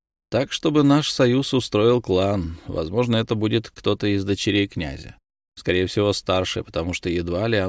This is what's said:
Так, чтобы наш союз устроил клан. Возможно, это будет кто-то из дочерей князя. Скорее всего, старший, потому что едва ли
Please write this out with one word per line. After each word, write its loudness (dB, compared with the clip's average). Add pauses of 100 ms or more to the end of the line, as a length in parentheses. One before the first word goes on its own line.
(300)
Так, 0
чтобы 2
наш 4
союз 2
устроил 2
клан. 0
Возможно, -2
это 0
будет -2
кто-то -2
из 0
дочерей 0
князя. -10 (400)
Скорее 0
всего, 0
старший, -2
потому -6
что -6
едва -2
ли 0